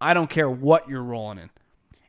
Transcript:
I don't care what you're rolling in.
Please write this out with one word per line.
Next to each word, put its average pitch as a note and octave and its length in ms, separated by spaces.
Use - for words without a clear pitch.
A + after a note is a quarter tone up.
I E3 140
don't E3 160
care D3+ 200
what C#3 380
you're C3+ 140
rolling A2 360
in. D#2 120